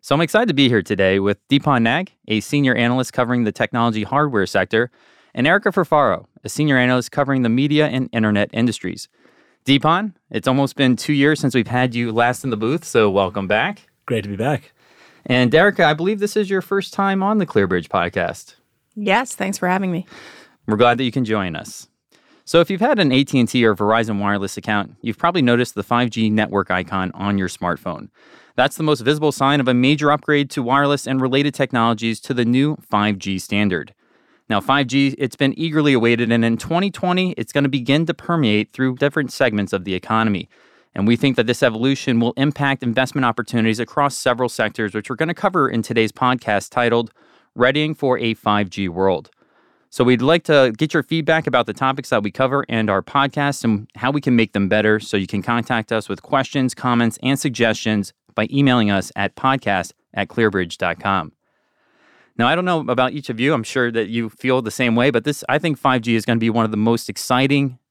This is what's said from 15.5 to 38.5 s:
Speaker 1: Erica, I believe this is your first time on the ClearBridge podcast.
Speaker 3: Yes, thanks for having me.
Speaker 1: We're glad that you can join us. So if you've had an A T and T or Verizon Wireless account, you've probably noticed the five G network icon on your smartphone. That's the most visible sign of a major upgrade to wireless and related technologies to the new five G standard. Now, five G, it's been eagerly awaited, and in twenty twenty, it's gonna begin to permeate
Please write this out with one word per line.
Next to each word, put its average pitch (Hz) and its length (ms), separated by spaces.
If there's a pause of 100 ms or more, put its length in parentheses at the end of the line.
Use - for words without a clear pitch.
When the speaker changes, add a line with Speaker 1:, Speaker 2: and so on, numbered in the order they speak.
Speaker 1:
Erica, 185 300
I 156 120
believe 190 240
this 208 180
is 202 120
your 190 120
first 196 320
time 196 280
on 208 180
the 180 60
ClearBridge 90 440
podcast. - 680 (400)
Speaker 3:
Yes, 208 400
thanks 196 220
for 185 100
having 185 240
me. 175 140 (600)
Speaker 1:
We're 107 120
glad 120 220
that 131 40
you 120 80
can 127 140
join 98 320
us. - 320 (560)
So 170 160
if 160 100
you've 190 80
had 240 200
an 147 120
A 135 140
T - 120
and 117 120
T 120 160
or 107 100
Verizon 107 460
Wireless 101 340
account, 104 460
you've 117 160
probably 170 240
noticed 120 340
the 101 80
five 120 260
G 110 200
network 104 420
icon 92 420
on 98 240
your 92 120
smartphone. 85 580 (480)
That's 135 200
the 165 80
most 151 180
visible 147 300
sign 139 300
of 123 80
a 127 40
major 143 380
upgrade 147 380
to 135 140
wireless 139 440
and 135 140
related 135 320
technologies 117 680
to - 120
the 120 100
new 131 380
five 104 360
G 95 220
standard. 98 540 (560)
Now, 104 100
five 135 280
G, 139 300
it's 139 200
been 135 200
eagerly 151 360
awaited, 117 360
and 117 140
in 117 140
twenty 185 320
twenty, 180 480
it's - 160
gonna 143 160
begin 135 380
to 123 80
permeate 110 580